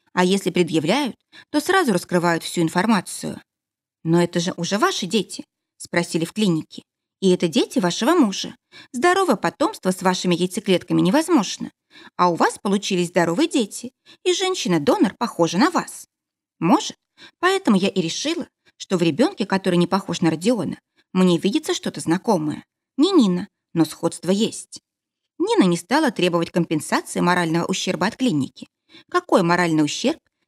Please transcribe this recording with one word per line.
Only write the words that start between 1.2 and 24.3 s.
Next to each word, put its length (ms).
то 100
сразу 340
раскрывают 500
всю 180
информацию. 800
«Но 200
это 160
же 160
уже 220
ваши 280
дети?» 380
спросили 480
в 80
клинике. 500
«И 120
это 160
дети 320
вашего 320
мужа. 440
Здоровое 440
потомство 560
с 100
вашими 340
яйцеклетками 640
невозможно. 680
А 140
у 60
вас 260
получились 460
здоровые 420
дети, 420
и 100
женщина-донор 840
похожа 400
на 140
вас». 360
«Может, 360
поэтому 380
я 120
и 120
решила, 460
что 200
в 40
ребёнке, 440
который 320
не 100
похож 340
на 80
Родиона, 500
мне 240
видится 360
что-то 260
знакомое. 640
Не 140
Нина, 360
но 120
сходство 460